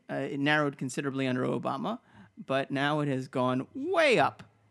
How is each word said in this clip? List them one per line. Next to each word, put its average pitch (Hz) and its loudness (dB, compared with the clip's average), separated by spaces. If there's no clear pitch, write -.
Uh, 143 -8
it 143 -6
narrowed 147 2
considerably 135 -4
under 127 0
Obama, 139 -4
but 135 -2
now 143 0
it 147 -2
has 131 -2
gone 127 0
way 302 2
up 135 2